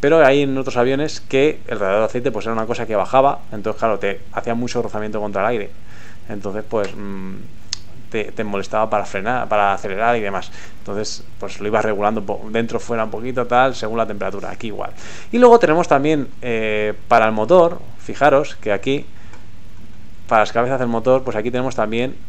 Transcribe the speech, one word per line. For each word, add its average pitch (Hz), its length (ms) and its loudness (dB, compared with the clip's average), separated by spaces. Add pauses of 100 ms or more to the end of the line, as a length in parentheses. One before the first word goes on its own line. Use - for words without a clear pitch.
Pero 156 240 6
hay 139 180 6
en 135 160 0
otros 131 180 -4
aviones 135 440 0
que 139 480 2
el 117 100 -4
radiador 101 220 2
de 113 60 2
aceite, 123 260 -2
pues, 104 140 -4
era 113 80 -2
una 110 120 -2
cosa 113 200 -4
que 107 100 -2
bajaba, 131 460 2 (100)
entonces, 107 260 -4
claro, 110 220 0
te 98 220 -2 (100)
hacía - 220 -2
mucho 120 280 -2
rozamiento 107 380 -4
contra 101 220 -2
el 104 60 2
aire. 113 220 -2 (580)
Entonces, 104 400 -4
pues, 104 280 -2
mm, 98 380 -6 (760)
te, 107 180 -4
te 113 140 -4
molestaba 104 460 -2
para 104 160 0
frenar, 113 420 -2
para 104 240 2
acelerar 107 440 0
y 113 40 0
demás. 98 320 -4 (260)
Entonces, - 460 -6 (160)
pues 98 200 -6
lo 101 60 -4
ibas 107 180 2
regulando 107 360 2
un 98 60 -6
po-, 98 240 -4
dentro, 113 280 -2
fuera 113 260 -2
un 110 60 -4
poquito, 120 360 -4
tal, 123 280 4
según 110 220 -4
la 113 100 2
temperatura. 98 440 -6
Aquí 95 180 -8
igual. 101 240 -6 (400)
Y 233 60 2
luego 240 200 10
tenemos 165 300 4
también, 143 400 2 (140)
eh, 110 500 0 (160)
para 113 180 8
el 110 60 2
motor, 170 480 4 (180)
fijaros 139 580 2
que - 140 -4
aquí, 131 360 0 (1200)
para 110 140 6
las 104 100 0
cabezas 123 260 0
del 123 100 0
motor, 123 360 2
pues 117 120 -2
aquí 110 140 -2
tenemos 127 240 -2
también 117 400 -2 (140)